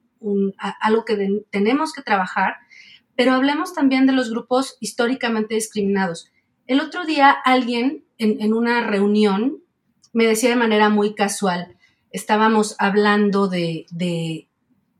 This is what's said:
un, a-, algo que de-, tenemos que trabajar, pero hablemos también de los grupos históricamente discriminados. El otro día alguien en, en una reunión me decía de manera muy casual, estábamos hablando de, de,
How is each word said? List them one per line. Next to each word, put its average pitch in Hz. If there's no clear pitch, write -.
un, 196
a-, 202
algo 220
que 220
de-, 202
tenemos 262
que 285
trabajar, 196
pero 254
hablemos 294
también 269
de 269
los 254
grupos 247
históricamente 233
discriminados. 196
El 269
otro 311
día 285
alguien 254
en, 214
en 214
una 233
reunión 208
me 226
decía 226
de 240
manera 214
muy 208
casual, 196
estábamos 214
hablando 208
de, 170
de, 165